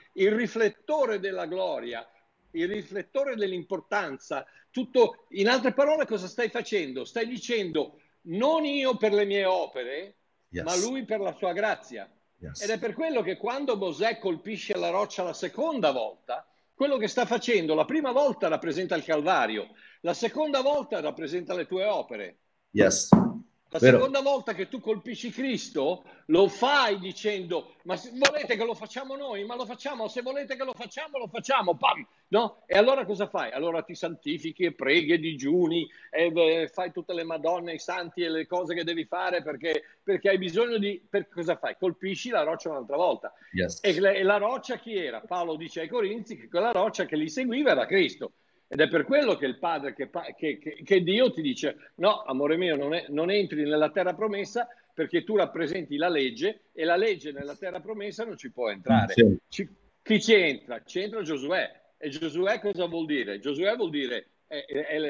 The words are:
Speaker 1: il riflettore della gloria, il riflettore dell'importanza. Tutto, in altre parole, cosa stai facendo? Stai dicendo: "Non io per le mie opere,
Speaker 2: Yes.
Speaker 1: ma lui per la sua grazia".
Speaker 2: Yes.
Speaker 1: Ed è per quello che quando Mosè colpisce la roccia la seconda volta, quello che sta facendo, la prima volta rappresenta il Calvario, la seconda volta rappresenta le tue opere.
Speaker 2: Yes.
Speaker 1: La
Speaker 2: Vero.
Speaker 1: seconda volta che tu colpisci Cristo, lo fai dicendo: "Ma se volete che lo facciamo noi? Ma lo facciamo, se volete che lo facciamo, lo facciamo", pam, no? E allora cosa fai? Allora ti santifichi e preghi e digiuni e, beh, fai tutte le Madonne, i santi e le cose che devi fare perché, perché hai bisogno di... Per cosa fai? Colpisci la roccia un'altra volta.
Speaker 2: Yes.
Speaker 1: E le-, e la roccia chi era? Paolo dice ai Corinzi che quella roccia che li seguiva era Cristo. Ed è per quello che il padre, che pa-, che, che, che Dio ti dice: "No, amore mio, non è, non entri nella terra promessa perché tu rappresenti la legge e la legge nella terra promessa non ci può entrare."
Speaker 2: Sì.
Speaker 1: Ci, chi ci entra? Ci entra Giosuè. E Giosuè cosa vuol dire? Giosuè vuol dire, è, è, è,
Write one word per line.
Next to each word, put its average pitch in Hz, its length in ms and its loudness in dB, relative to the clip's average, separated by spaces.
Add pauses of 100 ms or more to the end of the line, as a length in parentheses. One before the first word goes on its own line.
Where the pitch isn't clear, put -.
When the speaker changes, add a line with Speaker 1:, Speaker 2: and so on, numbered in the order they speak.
(140)
Speaker 1:
il 196 180 4
riflettore 226 880 0
della 185 260 -6
gloria, 135 640 -4 (440)
il 170 160 -2
riflettore 208 680 -4
dell'importanza. 180 1080 -4 (260)
Tutto, - 600 2
in 196 180 2
altre 247 240 2
parole, 294 340 2
cosa 190 200 -4
stai 233 220 -4
facendo? 160 560 -4
Stai 226 220 -4
dicendo: 196 760 -4 (220)
"Non 262 420 2
io 277 320 0
per 214 160 2
le 208 120 4
mie 196 200 0
opere, 165 720 -2 (340)
Speaker 2:
Yes. 170 140 -8
Speaker 1:
ma 170 120 0
lui 240 280 -2
per 214 160 -2
la 185 140 -2
sua 180 180 -2
grazia". 165 560 -4 (300)
Speaker 2:
Yes. 151 240 -12
Speaker 1:
Ed 202 80 -2
è 220 80 0
per 233 160 -6
quello 294 280 -2
che 180 140 -4
quando 247 400 -2
Mosè 196 420 -2
colpisce 190 580 -4
la 175 140 -2
roccia 196 320 -2
la 170 120 -4
seconda 220 580 0
volta, 120 540 -6 (280)
quello 277 220 0
che 214 120 -2
sta 247 180 0
facendo, 202 480 0
la 156 100 4
prima 285 260 -2
volta 247 380 2
rappresenta 165 480 -2
il 160 80 -4
Calvario, 147 640 2 (320)
la 170 140 -2
seconda 277 480 0
volta 269 380 0
rappresenta 156 540 -6
le 175 120 -4
tue 185 180 -4
opere. 117 540 -4 (320)
Speaker 2:
Yes. - 400 4 (640)
Speaker 1:
La - 60 -4
Speaker 2:
Vero. 131 200 10
Speaker 1:
seconda 269 220 2
volta 277 320 0
che 185 140 -4
tu 254 140 -10
colpisci 220 500 -6
Cristo, 185 720 -4 (240)
lo 180 220 6
fai 247 500 2
dicendo: 185 760 -6 (100)
"Ma 180 120 -4
se 240 160 -14
volete 269 440 0
che 214 80 -2
lo 233 100 -2
facciamo 262 400 -12
noi? 254 300 -8
Ma 226 100 -8
lo 247 100 -6
facciamo, 233 440 -8
se 247 140 -8
volete 269 340 -6
che 262 80 -6
lo 262 100 -6
facciamo, 277 440 -10
lo 233 100 -6
facciamo", 220 480 0
pam, - 280 2 (260)
no? 214 360 2
E 185 100 2
allora 254 280 6
cosa 185 240 -2
fai? 131 240 -4
Allora 165 320 -2
ti 175 100 -14
santifichi 160 680 -4
e 170 100 0
preghi 151 380 2
e 170 80 4
digiuni 160 680 0 (220)
e, 165 220 2
beh, 160 400 2
fai 185 180 -4
tutte 180 240 -8
le 170 80 -4
Madonne, 165 520 -2
i 156 40 -10
santi 175 460 -6
e 165 40 0
le 160 200 -2
cose 175 260 -2
che 170 80 -4
devi 165 220 -4
fare 180 360 -2
perché, 151 440 -4 (180)
perché 196 280 2
hai 190 80 4
bisogno 202 380 0
di... 202 320 -2
Per 196 200 -2
cosa 170 280 -2
fai? 120 220 -6
Colpisci 185 520 -4
la 196 120 2
roccia 156 280 -2
un'altra 139 260 -6
volta. 151 360 0 (200)
Speaker 2:
Yes. 92 300 -2
Speaker 1:
E 175 180 2
le-, 196 160 6
e 190 80 2
la 202 140 6
roccia 233 400 -2
chi 226 180 -10
era? 127 240 -6
Paolo 175 340 -4
dice 160 280 -8
ai 160 60 -8
Corinzi 214 480 -4
che - 120 -20
quella 208 240 2
roccia 196 340 0
che - 80 -4
li 156 140 0
seguiva 262 420 0
era 131 160 4
Cristo. - 460 0 (400)
Ed 143 80 8
è 156 80 10
per 160 160 4
quello 269 300 4
che 143 120 0
il 123 120 -2
padre, 147 360 -2
che 135 120 -6
pa-, 170 300 -8
che, 151 220 -4
che, - 260 -12
che 190 180 6
Dio 208 300 4
ti 165 100 -6
dice: - 540 -4
"No, 180 260 2
amore 143 340 0
mio, 170 200 0
non 143 180 -2
è, 170 140 -4
non 151 200 0
entri 175 360 0
nella 151 260 2
terra 180 240 0
promessa 202 540 -4 (260)
perché 165 300 -2
tu 214 120 -2
rappresenti 160 600 -2
la 160 120 0
legge 143 640 -2
e 160 120 -4
la 170 100 4
legge 175 380 0
nella 143 240 -12
terra 180 240 -10
promessa 208 440 -10
non 208 120 -10
ci - 160 -14
può 117 180 -4
entrare." 101 420 0
Speaker 2:
Sì. 104 240 6 (120)
Speaker 1:
Ci, - 200 -6 (340)
chi 214 180 4
ci 226 140 6
entra? 143 500 2
Ci - 160 -6
entra 208 220 -6
Giosuè. 151 560 -4 (200)
E 151 120 -8
Giosuè 165 500 -2
cosa 185 260 -4
vuol 165 200 -6
dire? 113 340 -2
Giosuè 151 340 -2
vuol 220 160 -2
dire, 127 380 -6 (180)
è, 143 180 -10
è, 147 220 -4
è, 151 240 -2